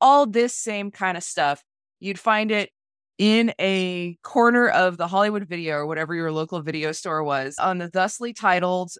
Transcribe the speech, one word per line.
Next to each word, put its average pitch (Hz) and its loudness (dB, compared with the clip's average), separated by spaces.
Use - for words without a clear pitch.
all 277 6
this 233 0
same 202 -8
kind 185 -4
of 175 -8
stuff. 143 -2
You'd 190 -8
find 214 0
it 208 -2
in 220 4
a 180 -2
corner 240 4
of 180 2
the 170 -4
Hollywood 202 0
Video 165 -4
or 147 -2
whatever 160 -4
your 165 -2
local 160 -4
video 156 -4
store 156 -4
was, 139 -4
on 180 0
the 175 -6
thusly 208 -2
titled 180 0